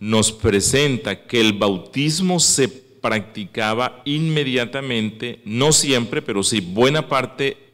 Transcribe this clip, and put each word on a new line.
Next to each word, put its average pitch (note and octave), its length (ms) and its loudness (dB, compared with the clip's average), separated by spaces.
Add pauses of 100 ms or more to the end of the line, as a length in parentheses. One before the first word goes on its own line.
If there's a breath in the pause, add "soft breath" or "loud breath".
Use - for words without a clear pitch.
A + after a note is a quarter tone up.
nos G#2+ 320 2
presenta A2+ 960 0
que A#2+ 140 0
el A2 140 4
bautismo D3 840 0
se C3+ 280 2
practicaba A2 1400 -4
inmediatamente, C3 1400 -2
no B2+ 280 2
siempre, C#3 500 0
pero G2 200 -2
sí G#2 180 0
buena B2 480 0
parte C3+ 480 -4 (180)